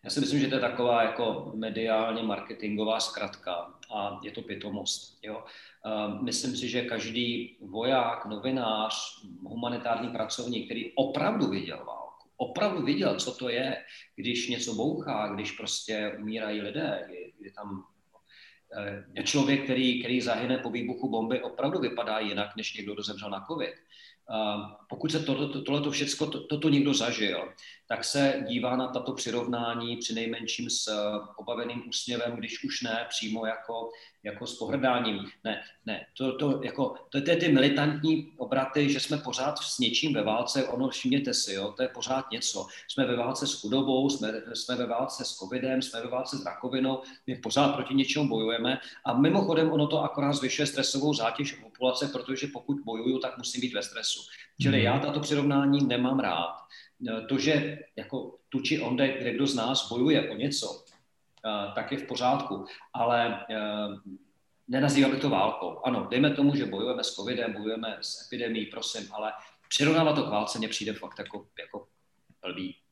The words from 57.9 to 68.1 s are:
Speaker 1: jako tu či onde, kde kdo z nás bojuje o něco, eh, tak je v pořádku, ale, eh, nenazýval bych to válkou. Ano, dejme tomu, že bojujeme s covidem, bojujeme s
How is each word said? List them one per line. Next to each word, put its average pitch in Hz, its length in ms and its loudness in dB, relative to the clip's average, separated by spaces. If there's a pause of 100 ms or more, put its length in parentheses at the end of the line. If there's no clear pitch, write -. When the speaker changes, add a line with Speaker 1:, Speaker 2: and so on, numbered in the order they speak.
Speaker 1:
jako - 400 -8 (140)
tu 135 120 -2
či - 200 0
onde, 127 360 2
kde 120 160 -2
kdo 135 140 2
z - 80 0
nás 120 340 0
bojuje 127 400 4
o 104 60 -6
něco, 113 480 -4 (640)
eh, 104 300 -2
tak 110 160 -4
je 139 60 -2
v 143 100 -8
pořádku, 123 580 2 (280)
ale, 117 560 2
eh, 110 60 -4 (1120)
nenazýval 139 440 6
bych 131 100 0
to 143 80 4
válkou. 98 560 2
Ano, 110 260 2
dejme 135 180 6
tomu, 143 260 6
že 127 100 2
bojujeme 110 380 -2
s - 120 -4
covidem, 113 380 -2
bojujeme 107 480 -4
s - 260 -8